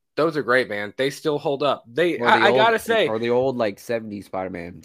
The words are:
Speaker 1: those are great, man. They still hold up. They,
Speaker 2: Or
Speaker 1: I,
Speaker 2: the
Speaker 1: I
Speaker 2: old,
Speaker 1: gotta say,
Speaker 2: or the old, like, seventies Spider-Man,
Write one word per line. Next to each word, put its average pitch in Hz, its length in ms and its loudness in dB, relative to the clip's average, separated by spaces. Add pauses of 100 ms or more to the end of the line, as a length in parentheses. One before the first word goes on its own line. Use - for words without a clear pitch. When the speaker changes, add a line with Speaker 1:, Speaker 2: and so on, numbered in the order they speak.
(180)
Speaker 1:
those 151 180 2
are 135 80 0
great, 123 240 2
man. 104 300 -6
They 135 120 0
still 147 300 -4
hold 143 240 -2
up. 131 240 0
They, 151 320 0
Speaker 2:
Or 120 80 -2
Speaker 1:
I, 196 120 4
Speaker 2:
the 180 60 4
Speaker 1:
I 208 40 6
Speaker 2:
old, 127 80 4
Speaker 1:
gotta 226 220 4
say, 214 280 0
Speaker 2:
or 110 100 -2
the 117 140 -2
old, 127 240 2
like, 110 240 -2
seventies 110 460 -8
Spider-Man, 90 600 -8